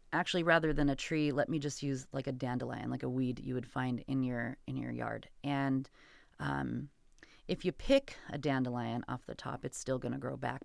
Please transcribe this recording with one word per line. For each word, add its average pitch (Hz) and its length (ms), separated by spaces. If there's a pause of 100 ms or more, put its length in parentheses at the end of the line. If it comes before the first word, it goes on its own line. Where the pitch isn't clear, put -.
(120)
actually, 175 300
rather 165 300
than 147 160
a 135 80
tree, 151 340
let 135 180
me 160 100
just 143 240
use, 135 300
like, 135 140
a 139 60
dandelion, 123 580
like 127 140
a 127 40
weed 127 320
you 131 140
would 123 120
find 127 420
in 135 140
your, 123 340 (100)
in 131 100
your 120 140
yard. 117 380 (160)
And, 139 440 (520)
um, 139 480 (580)
if - 180
you 180 80
pick - 440 (140)
a - 60
dandelion 123 720
off 127 160
the 117 100
top, - 300
it's 135 140
still 131 200
gonna 123 200
grow 131 180
back, 131 280